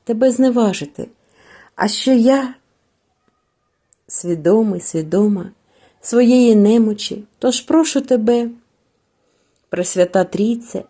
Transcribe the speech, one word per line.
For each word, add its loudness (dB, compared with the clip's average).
тебе 0
зневажити. -2
А -2
що -2
я 2
свідомий, -2
свідома -2
своєї 4
немочі, 2
тож -2
прошу 0
тебе, 0
Пресвята 0
Трійце, -4